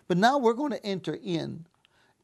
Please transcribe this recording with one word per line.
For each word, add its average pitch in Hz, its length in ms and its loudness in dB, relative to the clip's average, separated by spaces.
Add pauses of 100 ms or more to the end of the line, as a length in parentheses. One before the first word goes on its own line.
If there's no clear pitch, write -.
But 175 120 2
now 240 200 4
we're 233 160 4
gonna 247 300 -4
enter 190 360 -4
in 160 460 -6 (580)